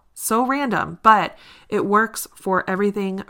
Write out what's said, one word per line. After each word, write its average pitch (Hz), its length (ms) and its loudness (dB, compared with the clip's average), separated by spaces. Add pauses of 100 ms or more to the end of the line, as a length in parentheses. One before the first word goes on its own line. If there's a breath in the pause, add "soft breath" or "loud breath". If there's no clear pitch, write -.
(160)
So 233 300 -2
random, 240 580 -4
but 208 360 4 (320 loud breath)
it 202 160 0
works 220 480 0
for - 340 -2
everything 196 600 -2